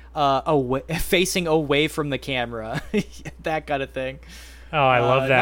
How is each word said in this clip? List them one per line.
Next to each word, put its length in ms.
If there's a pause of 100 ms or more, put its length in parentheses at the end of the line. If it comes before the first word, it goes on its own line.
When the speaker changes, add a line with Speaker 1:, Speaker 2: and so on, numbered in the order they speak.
(140)
Speaker 1:
uh, 320
awa-, 340
<laughs> 180
facing 480
away 420
from 220
the 80
camera, 640 (300)
<laughs> 300
that 240
kind 160
of 80
thing. 280 (540)
Speaker 2:
Oh, 60
I 220
love 240
Speaker 1:
Uh, 40
Speaker 2:
that. 140